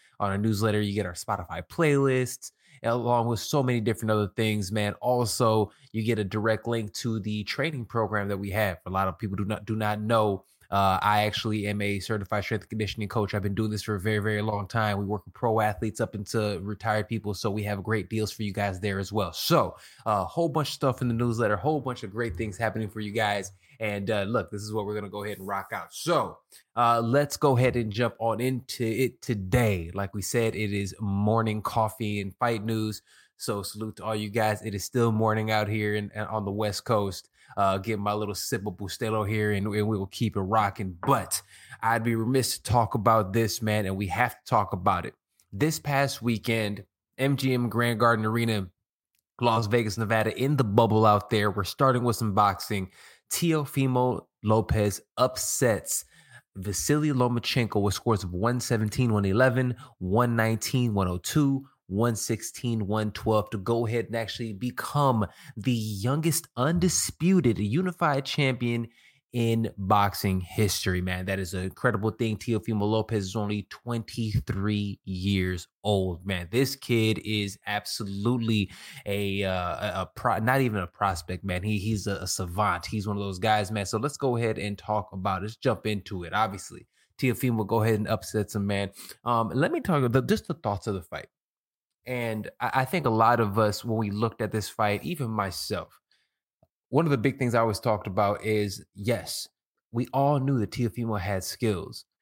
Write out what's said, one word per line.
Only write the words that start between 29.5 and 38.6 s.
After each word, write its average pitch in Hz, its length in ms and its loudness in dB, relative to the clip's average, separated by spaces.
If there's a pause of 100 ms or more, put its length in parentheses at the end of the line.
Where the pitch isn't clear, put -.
Like 98 200 -4
we 104 80 -6
said, 117 340 0
it 104 160 -2
is 101 260 -2
morning 107 640 2
coffee 107 580 -2
and 95 140 -8
fight 113 300 0
news. 110 380 -2 (340)
So 104 260 -4
salute 107 340 -8
to 95 80 -12
all 110 120 -2
you 107 140 -4
guys. 107 320 0
It 104 120 -6
is 98 80 -4
still 117 300 2
morning 110 400 2
out 107 160 2
here 104 260 0
in, 104 180 -4
on 107 320 -4
the 98 60 -4
West 104 340 -2
Coast. 101 440 0 (300)
Uh, 98 200 4
get 104 200 -4
my 104 140 0
little 104 220 -4
sip 101 320 -4